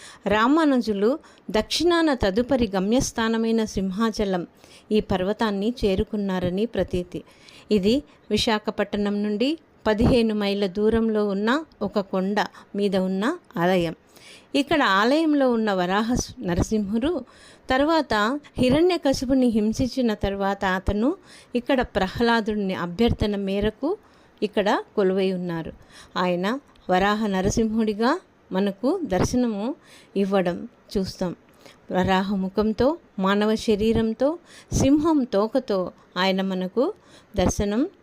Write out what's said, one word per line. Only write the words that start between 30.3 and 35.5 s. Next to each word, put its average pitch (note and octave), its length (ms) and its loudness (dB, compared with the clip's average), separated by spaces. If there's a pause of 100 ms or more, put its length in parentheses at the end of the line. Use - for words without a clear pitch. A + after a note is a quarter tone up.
చూస్తాం. F#3 380 -4 (560)
వరాహ F#3+ 440 0
ముఖంతో, G#3+ 600 0 (220)
మానవ G3+ 360 2
శరీరంతో, A3+ 840 0 (340)
సింహం D4 500 4
తోకతో G#3+ 680 -2 (260)